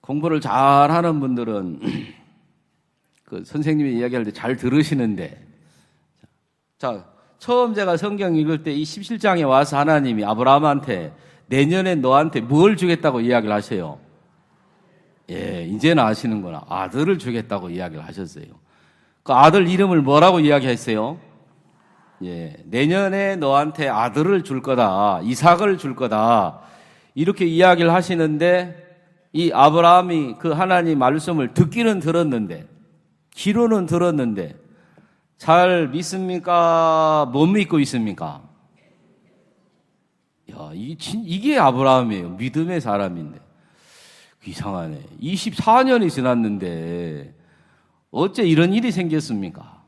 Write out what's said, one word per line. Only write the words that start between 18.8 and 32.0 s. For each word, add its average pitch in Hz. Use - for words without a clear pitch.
그 -
아들 160
이름을 185
뭐라고 156
이야기했어요? 127
예, 85
"내년에 190
너한테 147
아들을 131
줄 131
거다. 104
이삭을 170
줄 131
거다." 110
이렇게 175
이야기를 170
하시는데 175
이 165
아브라함이 165
그 165
하나님 170
말씀을 147
듣기는 214